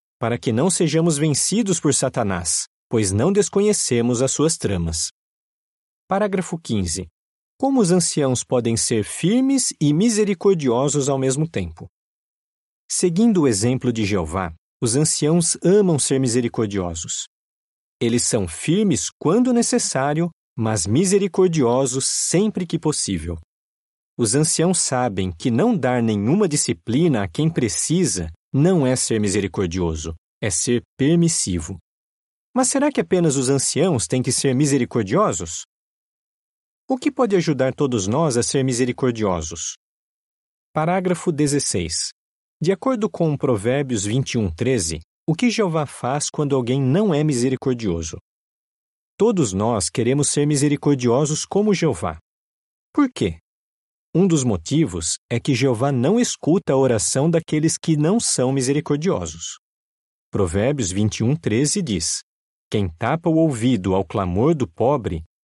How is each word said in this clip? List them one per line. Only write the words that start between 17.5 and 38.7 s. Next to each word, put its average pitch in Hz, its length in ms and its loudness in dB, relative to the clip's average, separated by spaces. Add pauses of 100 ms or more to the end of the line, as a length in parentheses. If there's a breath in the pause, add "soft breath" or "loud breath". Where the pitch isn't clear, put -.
Eles 120 220 0
são 104 240 -2
firmes 170 720 -2
quando 240 340 2
necessário, 170 800 0 (260)
mas 110 300 -2
misericordiosos 151 1200 2
sempre 185 600 -2
que 165 120 -4
possível. 87 580 -4 (800)
Os 113 180 0
anciãos 160 440 2
sabem 101 540 -2
que 131 180 -4
não 196 260 2
dar 123 240 0
nenhuma 117 480 2
disciplina 135 760 0
a 92 40 -6
quem 151 220 -2
precisa 123 800 -2 (240)
não 156 320 4
é 127 120 2
ser 113 240 -2
misericordioso, 90 920 -2 (260)
é 104 100 -2
ser - 320 0 (140)
permissivo. 131 800 0 (760)
Mas 254 140 0
será 285 220 0
que 247 100 -2
apenas 170 360 2
os 127 120 2
anciãos 139 580 0
têm 127 160 0
que 123 100 -2
ser 131 220 0
misericordiosos? 123 1120 0 (1200)
O - 80 0
que 285 160 -2
pode 208 240 2
ajudar 135 380 2
todos 120 340 0
nós 135 280 0
a 117 60 4
ser 135 220 0
misericordiosos? 113 1080 -2 (1000)